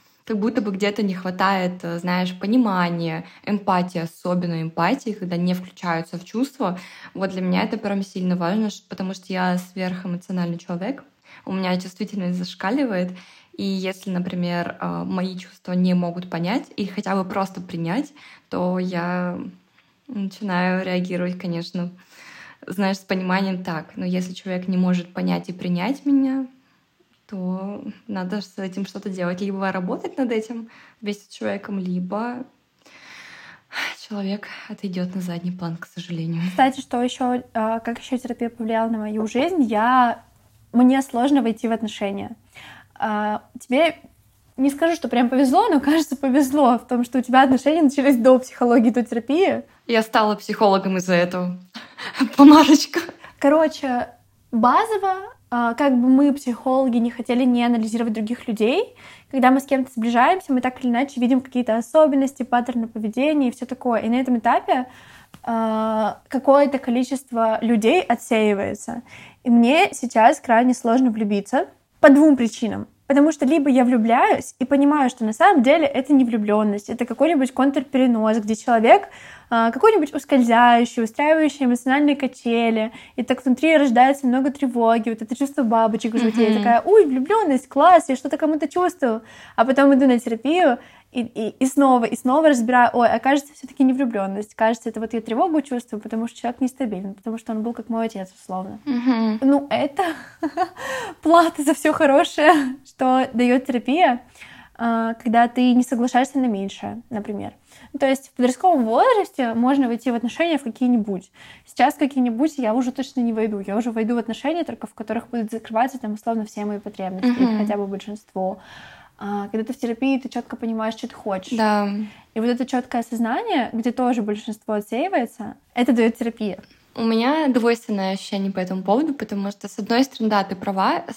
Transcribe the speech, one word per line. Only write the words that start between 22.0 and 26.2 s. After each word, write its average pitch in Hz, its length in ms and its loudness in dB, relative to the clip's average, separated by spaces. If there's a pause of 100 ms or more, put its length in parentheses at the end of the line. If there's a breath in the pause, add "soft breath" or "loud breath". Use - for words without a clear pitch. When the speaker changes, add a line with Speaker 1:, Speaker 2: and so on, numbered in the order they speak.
Speaker 1:
знаешь, 196 320 -2
с - 60 -20
пониманием: 185 600 -2
«Так, 160 320 -8
ну, 185 100 -8
если 180 260 -4
человек 180 360 -8
не 185 100 -2
может 180 340 0
понять 180 380 -4
и - 20 -12
принять 180 540 -4
меня, 269 400 0 (800)